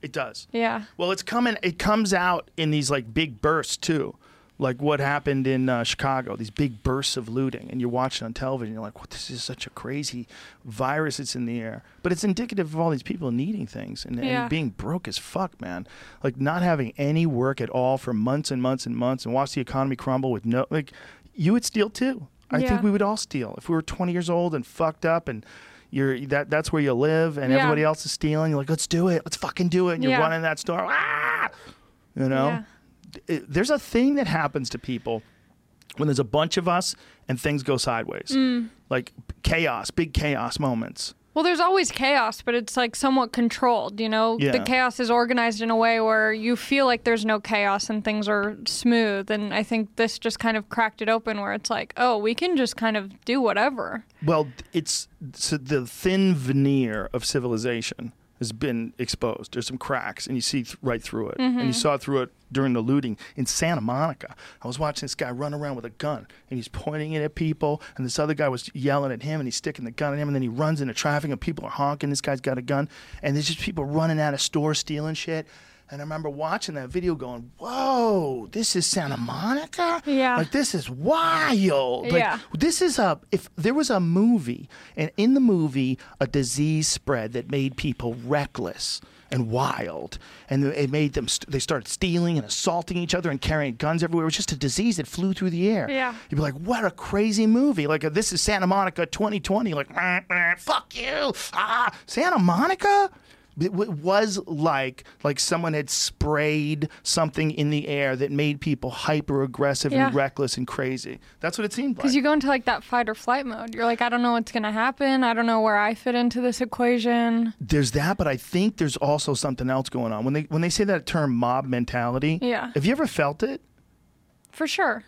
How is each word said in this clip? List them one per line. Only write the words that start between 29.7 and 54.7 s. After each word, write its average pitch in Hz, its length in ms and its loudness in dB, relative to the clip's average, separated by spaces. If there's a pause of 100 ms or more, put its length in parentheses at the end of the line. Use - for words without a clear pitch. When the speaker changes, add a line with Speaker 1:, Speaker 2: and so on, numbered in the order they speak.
Speaker 1:
do 180 180 4
it." 170 60 2
And 165 100 -2
you're - 80 4
Speaker 2:
Yeah. 254 80 4
Speaker 1:
running 160 220 2
that 156 180 0
store. 180 280 -2
Ah! - 600 -2 (680)
You 131 140 0
know? 135 200 2
Speaker 2:
Yeah. 185 140 -2 (640)
Speaker 1:
It, 151 260 -4
there's 196 180 2
a 294 80 2
thing 262 360 2
that 262 140 0
happens 147 420 -2
to - 80 -6
people 117 460 -4 (720)
when 147 100 0
there's 139 140 2
a 127 40 2
bunch 151 320 0
of 175 120 0
us 180 260 0 (340)
and 131 120 -2
things 147 240 -2
go 135 120 2
sideways. 117 540 -4
Speaker 2:
Mm. 254 380 2 (200)
Speaker 1:
Like, 127 240 -2 (300)
chaos, 151 480 0
big 165 240 -2
chaos 131 460 0
moments. - 540 -4 (200)
Speaker 2:
Well, 311 100 2
there's 349 160 2
always 370 320 4
chaos, 262 500 0
but 240 120 0
it's, 240 220 -2
like, 240 200 0
somewhat 262 360 2
controlled, 233 680 0
you 226 80 -2
know? 220 320 2
Speaker 1:
Yeah. 139 120 4
Speaker 2:
The 247 80 2
chaos 254 400 0
is 233 100 0
organized 233 520 2
in 226 80 0
a 226 60 4
way 226 240 4
where 220 320 4
you 220 240 2
feel 277 300 2
like 233 180 2
there's 226 200 2
no 220 160 2
chaos 202 500 0
and 214 140 -2
things 214 240 0
are 208 280 0 (100)
smooth. 214 640 2
And 208 240 -2
I 208 100 0
think 220 320 -2
this 226 220 0
just 226 220 -4
kind 226 160 0
of 214 120 -6
cracked 226 340 0
it 214 60 -2
open 220 320 0
where 202 120 -4
it's - 180 -4
like, - 260 -4
"Oh, 247 220 2
we 220 160 0
can 349 220 0
just 254 200 0
kind 220 200 0
of 196 280 -8
do 262 160 2
whatever." 220 640 0 (200)
Speaker 1:
Well, 156 240 2 (240)